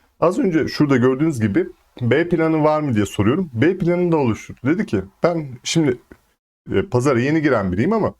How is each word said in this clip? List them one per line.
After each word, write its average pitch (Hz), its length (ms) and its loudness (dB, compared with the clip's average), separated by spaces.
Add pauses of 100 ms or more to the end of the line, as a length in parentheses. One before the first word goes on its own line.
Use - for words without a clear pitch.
(200)
az 175 180 2
önce 160 300 0
şurada 139 280 2
gördüğünüz 131 440 2
gibi 110 260 0 (340)
B 131 280 0
planı 160 360 0
var 151 160 2
mı 143 140 -2
diye 104 120 0
soruyorum. 147 460 -2
B 143 260 0
planını 175 340 0
da 165 40 0
oluşturdu. 113 480 -4
Dedi 185 220 0
ki, 98 160 -2 (200)
Ben 160 260 -2 (140)
şimdi, 156 360 0 (720)
e, 98 100 0
pazara 123 380 0
yeni 151 220 0
giren 110 300 0
biriyim 120 200 0
ama 180 280 -2